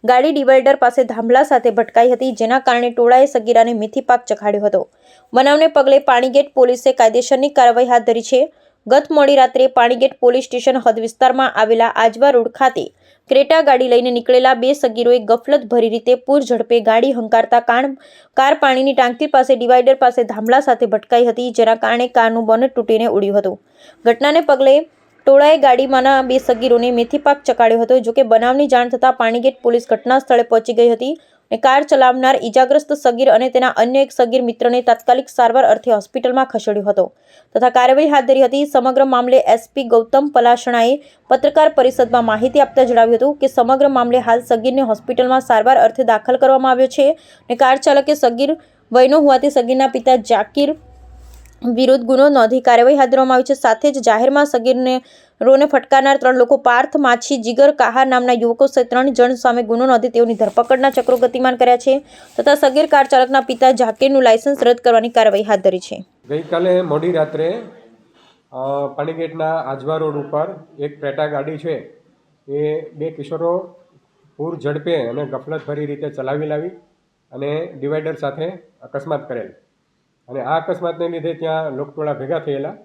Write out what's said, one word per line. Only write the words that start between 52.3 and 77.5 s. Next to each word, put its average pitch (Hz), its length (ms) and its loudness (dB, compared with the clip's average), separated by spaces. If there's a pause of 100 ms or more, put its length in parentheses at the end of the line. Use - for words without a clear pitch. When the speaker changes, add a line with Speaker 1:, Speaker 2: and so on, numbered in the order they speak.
Speaker 1:
કાર્યવાહી 247 360 4
હાથ 262 120 2
ધરવામાં 262 260 2
આવી 254 100 2
છે. 277 100 -2
સાથે 262 380 0
જ 269 60 -8
જાહેરમાં 262 480 0
સગીરને, 254 560 -2 (380)
રોને 269 260 4
ફટકારનાર 277 500 0
ત્રણ 254 180 0
લોકો 254 220 2
પાર્થ 262 400 0
માછી, 247 460 -2
જીગર 254 280 2
કહાર 262 360 0
નામના 247 260 0
યુવકો 233 340 0
સહિત 247 240 -2
ત્રણ 262 200 0
જણ 247 240 0
સામે 240 280 -2
ગુનો 233 240 -2
નોંધી 247 220 0
તેઓની 233 260 0
ધરપકડના 247 560 0
ચક્રો 254 260 -2
ગતિમાન 247 400 -2
કર્યા 247 200 2
છે 269 300 -2 (320)
તથા 285 160 2
સગીર 294 320 0
કાર 285 180 2
ચાલકના 262 360 0
પિતા 262 300 0
જાકીરનું 254 520 0
લાયસન્સ 240 400 0
રદ 240 140 2
કરવાની 233 320 0
કાર્યવાહી 220 340 0
હાથ 202 180 -2
ધરી 185 180 -2
છે. - 260 -14 (240)
Speaker 2:
ગઈકાલે 170 540 -4
મોડી 160 300 -4
રાત્રે, 160 500 -6 (920)
અ, 139 340 -8
પાણીગેટના 160 680 -6
આજવા 135 420 -8
રોડ 151 200 -6
ઉપર 151 500 -8 (120)
એક 147 220 -12
ક્રેટા 143 260 -6
ગાડી 151 320 -8
છે, 160 160 -8 (720)
એ 151 420 -6
બે 156 200 -10
કિશોરો 165 640 -8 (600)
પૂર 156 240 -10
ઝડપે 147 360 -6
અને 131 300 -8
ગફલતભરી 147 600 -12
રીતે 147 240 -12
ચલાવી 143 360 -10
લાવી 151 220 -8 (640)
અને 147 340 -10 (140)